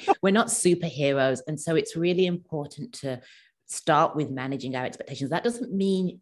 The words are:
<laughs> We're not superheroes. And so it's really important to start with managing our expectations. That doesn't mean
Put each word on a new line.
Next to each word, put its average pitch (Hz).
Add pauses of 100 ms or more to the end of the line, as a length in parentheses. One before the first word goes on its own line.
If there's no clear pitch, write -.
<laughs> -
We're 196
not 208
superheroes. 139
And 151
so 165
it's -
really 175
important 156
to 131 (460)
start -
with 147
managing 135
our 127
expectations. 135
That 165
doesn't 240
mean 190